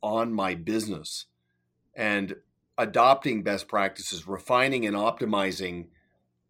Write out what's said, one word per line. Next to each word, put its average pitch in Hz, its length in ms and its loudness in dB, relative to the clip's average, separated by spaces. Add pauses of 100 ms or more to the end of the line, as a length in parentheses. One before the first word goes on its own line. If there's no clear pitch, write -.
on 113 300 0
my 95 220 0
business 95 720 -4 (680)
and 101 400 -2 (440)
adopting 120 640 4
best 101 260 -4
practices, 95 580 -4
refining 123 600 0
and 101 100 -2
optimizing, 95 920 -2 (600)